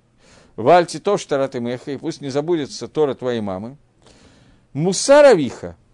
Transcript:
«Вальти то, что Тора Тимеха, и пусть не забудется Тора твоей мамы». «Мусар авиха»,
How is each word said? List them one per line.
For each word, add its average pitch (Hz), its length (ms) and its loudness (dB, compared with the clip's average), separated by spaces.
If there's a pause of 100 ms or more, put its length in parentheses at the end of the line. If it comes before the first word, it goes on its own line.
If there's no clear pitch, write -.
(560)
«Вальти 165 420 2
то, 202 180 -2
что - 140 -8
Тора 135 180 -2
Тимеха, 123 440 -8
и 131 40 -8
пусть 156 240 -10
не 143 80 -10
забудется 143 600 -6
Тора - 260 -2
твоей 123 260 -4
мамы». 104 360 -8 (960)
«Мусар 196 520 4
авиха», 147 520 2 (180)